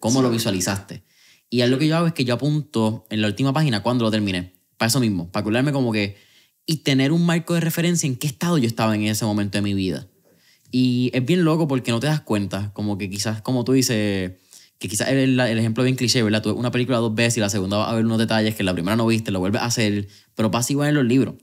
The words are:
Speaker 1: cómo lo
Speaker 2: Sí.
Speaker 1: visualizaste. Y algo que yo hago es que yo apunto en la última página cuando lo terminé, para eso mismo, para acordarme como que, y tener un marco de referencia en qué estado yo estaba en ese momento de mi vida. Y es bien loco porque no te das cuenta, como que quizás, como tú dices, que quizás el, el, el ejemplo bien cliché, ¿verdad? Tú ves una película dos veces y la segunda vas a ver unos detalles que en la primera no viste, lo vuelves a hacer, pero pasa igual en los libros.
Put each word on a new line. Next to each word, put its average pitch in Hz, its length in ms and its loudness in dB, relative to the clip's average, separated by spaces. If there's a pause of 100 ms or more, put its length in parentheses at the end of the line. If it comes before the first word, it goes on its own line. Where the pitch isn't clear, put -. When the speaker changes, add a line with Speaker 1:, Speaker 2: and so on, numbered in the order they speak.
Speaker 1:
cómo 127 200 0
lo 123 100 2
Speaker 2:
Sí. 113 40 0
Speaker 1:
visualizaste. 101 680 -4 (460)
Y 120 100 0
algo 123 180 2
que 151 80 2
yo 156 100 2
hago 170 100 2
es 165 60 0
que 139 120 -2
yo 120 100 0
apunto 117 760 -2
en 107 100 -2
la 107 80 0
última 135 240 -2
página 135 300 0
cuando 120 220 0
lo 110 60 2
terminé, 98 440 -2 (220)
para 113 120 0
eso 127 120 0
mismo, 92 300 -2
para 107 120 -4
acordarme 123 300 0
como 127 200 0
que, 101 240 -2 (500)
y 160 120 -2
tener 139 340 2
un 170 120 4
marco 170 300 0
de 170 60 2
referencia 165 460 0
en 127 100 -2
qué 156 100 -6
estado 170 320 0
yo 117 80 2
estaba 110 280 0
en 107 100 0
ese 107 200 -2
momento 104 320 0
de 101 60 0
mi 101 120 -2
vida. 95 340 -4 (640)
Y 127 440 2
es 127 100 0
bien 175 200 2
loco 160 220 2
porque 127 240 -2
no 113 100 0
te 143 80 -2
das 151 120 0
cuenta, 101 540 -4
como 104 240 -4
que 98 100 -6
quizás, 107 320 -6
como 127 240 -2
tú 127 80 0
dices, 104 600 0 (460)
que 123 100 -8
quizás 110 200 -4
el, 135 100 2
el, 131 220 2
el 113 180 0
ejemplo 113 260 0
bien 127 120 2
cliché, 123 260 2
¿verdad? 107 200 2
Tú 110 80 -2
ves 117 80 -2
una 120 120 -2
película 123 280 0
dos 113 160 0
veces 117 240 0
y - 20 0
la 101 80 0
segunda 98 300 -2
vas 107 120 -2
a 117 40 -2
ver 113 100 0
unos 113 140 2
detalles 110 360 2
que - 80 -6
en 98 40 0
la 90 80 0
primera 87 220 -2
no 117 100 2
viste, 113 240 0
lo 95 80 -2
vuelves 98 240 0
a 120 40 -2
hacer, 104 420 0 (260)
pero 110 160 0
pasa 120 220 0
igual 143 180 2
en 147 60 2
los 135 100 2
libros. 120 360 2